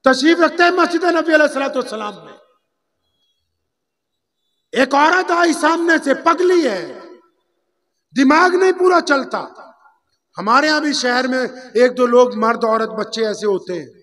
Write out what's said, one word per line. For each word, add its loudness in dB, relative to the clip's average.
तशरीफ 4
रखते 0
हैं 4
मस्जिद -2
नबी 0
अलैहिस्सलाम -2
में। -20
एक 0
औरत 2
आई 2
सामने 0
से, -2
पगली 0
है, -6
दिमाग 2
नहीं 2
पूरा 2
चलता। -4
हमारे 2
यहां 0
भी -2
शहर -2
में -6
एक 2
दो 0
लोग, 4
मर्द, -2
औरत, -2
बच्चे -8
ऐसे -4
होते -4
हैं। -10